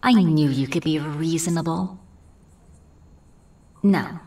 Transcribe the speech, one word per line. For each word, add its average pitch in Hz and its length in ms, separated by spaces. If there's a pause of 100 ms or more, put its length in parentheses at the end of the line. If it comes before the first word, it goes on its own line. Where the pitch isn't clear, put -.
I 254 120
knew 160 360
you 135 180
could 160 160
be 156 160
reasonable. 165 1000 (1800)
Now 190 440